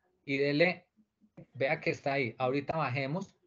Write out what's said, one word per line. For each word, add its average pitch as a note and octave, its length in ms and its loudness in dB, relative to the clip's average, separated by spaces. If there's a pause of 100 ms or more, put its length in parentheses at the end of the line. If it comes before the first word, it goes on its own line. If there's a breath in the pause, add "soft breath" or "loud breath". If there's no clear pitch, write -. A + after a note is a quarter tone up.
(240)
Y C3+ 140 -2
dele, D3 500 2 (680)
vea C#3+ 280 0
que - 80 -2
está C#3 240 -2
ahí. C3 240 0
Ahorita C#3 400 0
bajemos, C#3+ 580 -4 (100)